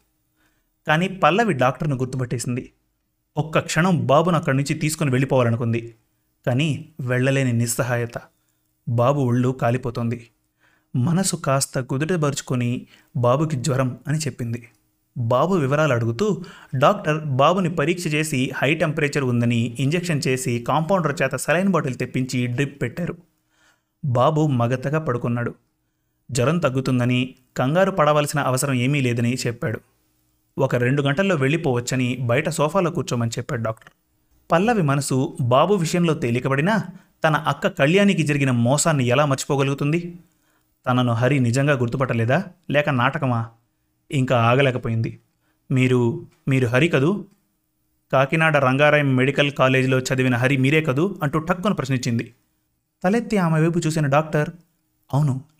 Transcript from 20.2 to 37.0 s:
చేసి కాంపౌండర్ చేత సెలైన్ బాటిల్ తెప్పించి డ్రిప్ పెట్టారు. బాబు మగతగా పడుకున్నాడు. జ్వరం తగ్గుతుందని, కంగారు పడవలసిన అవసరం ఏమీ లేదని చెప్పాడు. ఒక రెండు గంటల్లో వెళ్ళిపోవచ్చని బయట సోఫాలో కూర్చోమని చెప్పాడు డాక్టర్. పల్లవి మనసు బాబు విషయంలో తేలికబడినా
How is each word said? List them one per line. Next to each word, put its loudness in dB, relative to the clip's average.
చేసి -2
కాంపౌండర్ -2
చేత -2
సెలైన్ 0
బాటిల్ 0
తెప్పించి -2
డ్రిప్ -4
పెట్టారు. -6
బాబు 2
మగతగా 0
పడుకున్నాడు. -4
జ్వరం 2
తగ్గుతుందని, 0
కంగారు 2
పడవలసిన 2
అవసరం 0
ఏమీ 0
లేదని 0
చెప్పాడు. -4
ఒక 0
రెండు 2
గంటల్లో 0
వెళ్ళిపోవచ్చని -2
బయట 0
సోఫాలో 0
కూర్చోమని -4
చెప్పాడు -6
డాక్టర్. -8
పల్లవి 2
మనసు 0
బాబు 4
విషయంలో 0
తేలికబడినా 0